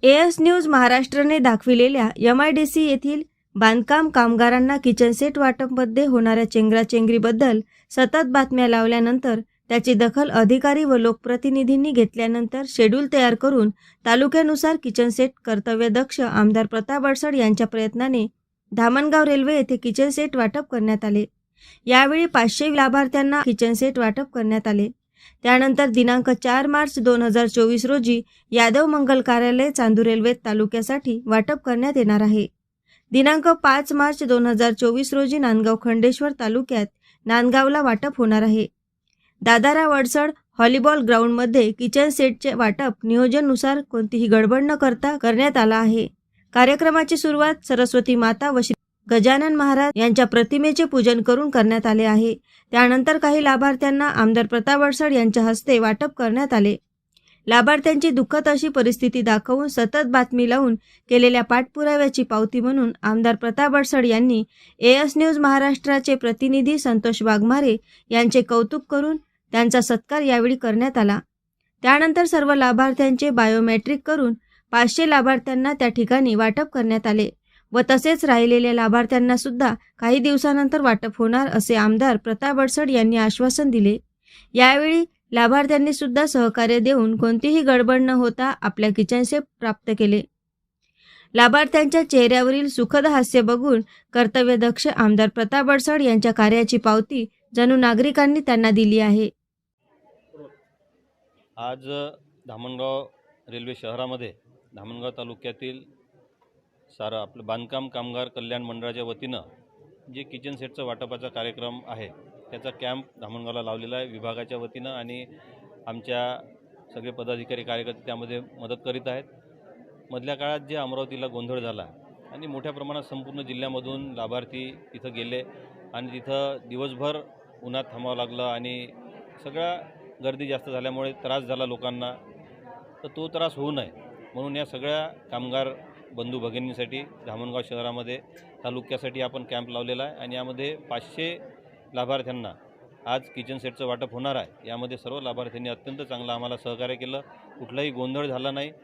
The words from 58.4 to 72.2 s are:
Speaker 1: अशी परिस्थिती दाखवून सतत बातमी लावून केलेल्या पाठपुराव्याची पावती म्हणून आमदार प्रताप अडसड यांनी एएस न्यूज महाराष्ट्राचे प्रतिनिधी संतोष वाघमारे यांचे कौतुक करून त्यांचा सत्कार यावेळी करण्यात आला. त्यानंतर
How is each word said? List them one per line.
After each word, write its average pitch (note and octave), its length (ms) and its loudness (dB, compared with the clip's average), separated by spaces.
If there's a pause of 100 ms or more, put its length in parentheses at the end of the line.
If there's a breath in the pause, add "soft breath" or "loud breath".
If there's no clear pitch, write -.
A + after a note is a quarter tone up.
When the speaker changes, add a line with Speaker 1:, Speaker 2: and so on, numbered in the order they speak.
Speaker 1:
अशी D4 200 0
परिस्थिती B3 520 0
दाखवून A#3+ 480 0
सतत C4 380 0
बातमी B3 440 2
लावून B3 240 2 (340 soft breath)
केलेल्या B3 340 4
पाठपुराव्याची C#4 800 0
पावती A3 380 -2
म्हणून B3 320 0 (100)
आमदार A3+ 320 2
प्रताप C4 420 0
अडसड C4+ 300 2
यांनी A3+ 380 2 (340 soft breath)
एएस C4+ 380 4
न्यूज D#4 220 2
महाराष्ट्राचे C#4 760 2
प्रतिनिधी C4 640 0
संतोष A3+ 440 -2
वाघमारे A3+ 540 2 (340 soft breath)
यांचे A#3 320 2
कौतुक A#3 480 -2
करून D4 260 -2 (360)
त्यांचा A#3 280 2
सत्कार B3 420 -2
यावेळी B3 340 2
करण्यात B3 420 -2
आला. G3+ 220 0 (600)
त्यानंतर D#4 420 4